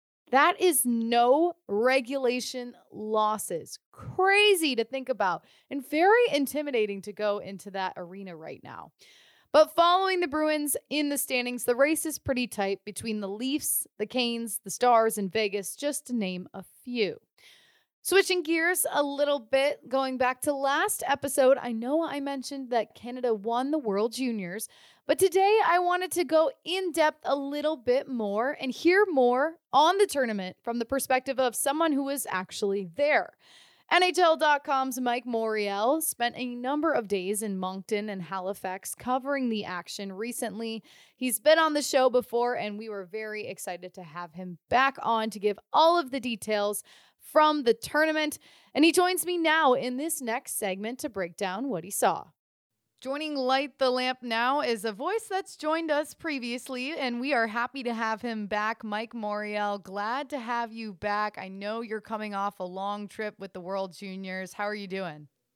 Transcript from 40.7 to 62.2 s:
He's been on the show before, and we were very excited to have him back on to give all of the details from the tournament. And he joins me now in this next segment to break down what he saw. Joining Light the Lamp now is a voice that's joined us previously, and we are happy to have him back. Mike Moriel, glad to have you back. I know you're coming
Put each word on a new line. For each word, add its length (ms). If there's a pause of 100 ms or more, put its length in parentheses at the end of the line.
He's 240
been 180
on 160
the 80
show 260
before, 460
and 240
we 100
were 180
very 420
excited 480
to 80
have 300
him 260 (100)
back 320
on 300
to 80
give 180 (160)
all 240
of 140
the 80
details 640 (360)
from 440
the 100
tournament. 640 (380)
And 100
he 60
joins 340
me 140
now 340
in 240
this 240
next 380
segment 400
to 100
break 260
down 320
what 160
he 60
saw. 360 (760)
Joining 320
Light 460
the 100
Lamp 320
now 380
is 240
a 80
voice 380
that's 260
joined 340
us 240
previously, 880
and 220
we 120
are 140
happy 360
to 100
have 280
him 240
back. 380
Mike 300
Moriel, 680
glad 500
to 60
have 360
you 180
back. 460
I 100
know 320
you're 220
coming 340